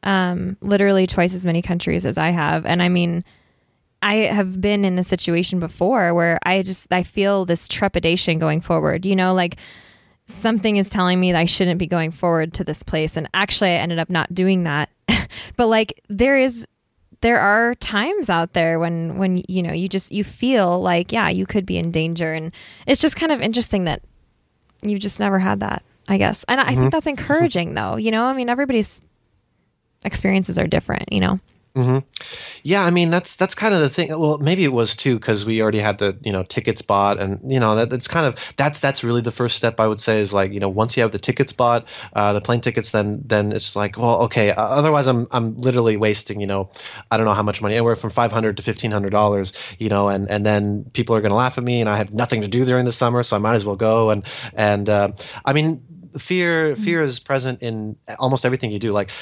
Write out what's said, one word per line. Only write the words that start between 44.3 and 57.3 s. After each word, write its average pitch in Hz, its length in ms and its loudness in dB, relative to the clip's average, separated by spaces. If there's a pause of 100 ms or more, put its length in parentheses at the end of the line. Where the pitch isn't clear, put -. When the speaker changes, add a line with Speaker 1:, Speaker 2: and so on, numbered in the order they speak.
Speaker 2:
Uh, 107 120 0
otherwise, 143 440 2
I'm, 123 240 2
I'm 113 280 -2
literally 123 380 2
wasting, 104 420 -2
you 101 80 -4
know, 98 220 -4 (420)
I 113 60 2
don't 110 80 2
know 107 80 4
how 107 100 0
much 104 180 -2
money, 104 140 -2
anywhere 117 220 2
from 110 120 -6
five 117 220 0
hundred 110 240 0
to - 80 -12
fifteen 110 280 -4
hundred 101 180 -2
dollars, 101 420 2 (260)
you 110 120 -2
know, 101 180 2
and, 98 240 0
and 104 140 0
then 104 480 0
people 120 200 -2
are 110 80 2
gonna 104 140 2
laugh 127 220 0
at 123 80 -6
me, 123 160 0
and 110 80 0
I 104 80 0
have 104 160 -4
nothing 117 260 -2
to 104 80 -4
do 120 160 0
during 127 220 2
the 117 80 -2
summer, 123 280 0
so 117 140 -2
I 101 40 2
might 110 160 2
as 101 100 0
well 101 100 -4
go. 110 360 2
And, 101 120 0 (300)
and, 104 340 2
uh, 101 240 2 (320)
I 139 80 0
mean, 156 320 0 (340)
fear, 170 580 0
Speaker 1:
Mm-hmm. 214 100 -6
Speaker 2:
fear 170 160 0
is 131 180 -2
present 131 420 -4